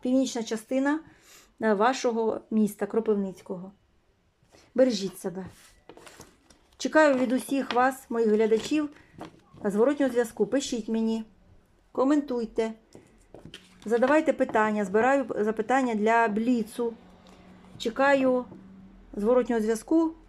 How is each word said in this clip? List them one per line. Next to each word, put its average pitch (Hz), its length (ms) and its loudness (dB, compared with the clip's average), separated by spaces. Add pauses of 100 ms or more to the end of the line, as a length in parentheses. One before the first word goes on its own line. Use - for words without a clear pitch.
Північна 254 420 0
частина, 269 560 -2 (600)
е, 220 120 2
вашого 226 680 0 (100)
міста 214 340 -2
Кропивницького. 202 840 -4 (1040)
Бережіть 214 440 2
себе. 185 260 -10 (1300)
Чекаю 285 380 4
від 254 160 0
усіх 262 420 -2
вас, 254 360 0
моїх 226 200 0
глядачів, 220 600 0 (760)
зворотнього 247 480 2
зв'язку. 233 340 -2
Пишіть 240 440 -4
мені, 226 340 -2 (680)
коментуйте, 247 840 -2 (1120)
задавайте 262 480 2
питання. 220 520 0
Збираю 247 400 2 (140)
запитання 220 560 0
для 226 320 2
Бліцу. 226 680 -2 (840)
Чекаю 262 680 2 (680)
зворотнього 233 480 2
зв'язку. 320 520 0 (160)